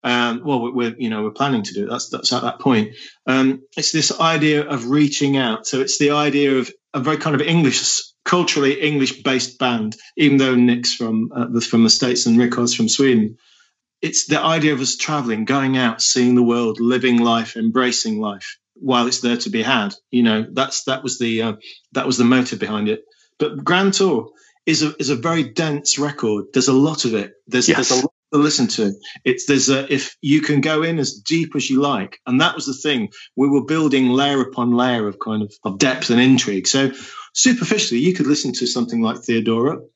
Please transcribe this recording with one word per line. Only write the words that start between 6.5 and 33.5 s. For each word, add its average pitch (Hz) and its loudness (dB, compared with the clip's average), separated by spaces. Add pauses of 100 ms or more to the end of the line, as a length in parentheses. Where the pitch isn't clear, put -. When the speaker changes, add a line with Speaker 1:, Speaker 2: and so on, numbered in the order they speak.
Speaker 1:
of 123 -2 (240)
a 143 -4
very 147 0
kind 151 -2
of 127 2
English, 151 2 (240)
culturally 147 2
English-based 135 -2
band, 113 -2 (220)
even 143 4
though 131 4
Nick's 123 4
from, 113 -2
uh, 120 -4
the, 117 0
from 113 4
the 110 6
States 123 0
and 113 6
Rick 120 4
Oz 120 0
from 110 0
Sweden. 113 2 (640)
It's - -2
the 151 0
idea 156 2
of 131 -4
us 131 -4
traveling, 117 -4
going 131 0
out, 120 0
seeing 123 2
the 123 6
world, 117 0
living 123 2
life, 117 0
embracing 113 -2
life 104 -8 (180)
while 123 0
it's 123 -4
there 120 0
to - -6
be 110 -2
had. 110 -2 (180)
You 123 2
know, 110 2
that's, 131 -4
that 131 -6
was 131 -6
the, 113 -2
uh, 110 -2 (400)
that 135 -4
was 135 -2
the 120 4
motive 123 2
behind 104 -2
it. 110 -4 (360)
But 147 -4
Grand 190 2
Tour 160 0 (360)
is 156 0
a, 151 -2
is 139 -4
a 143 0
very 160 -2
dense 147 -2
record. 120 -2
There's 131 2
a 131 4
lot 147 2
of 113 0
it. 101 -4 (160)
There's, 123 0
Speaker 2:
Yes. - 4 (120)
Speaker 1:
there's 127 2
a - -2
lot - -4 (200)
to 147 4
listen 147 2
to. 104 -2 (320)
It's, 127 -2
there's 131 2
a, 135 0
if - -6
you 147 2
can 151 2
go 156 0
in 165 -2
as 131 -2
deep 160 -2
as 135 -4
you 131 2
like. 127 -2
And 127 2
that 170 2
was 151 -10
the 135 -6
thing. 127 -2 (280)
We 135 4
were 139 2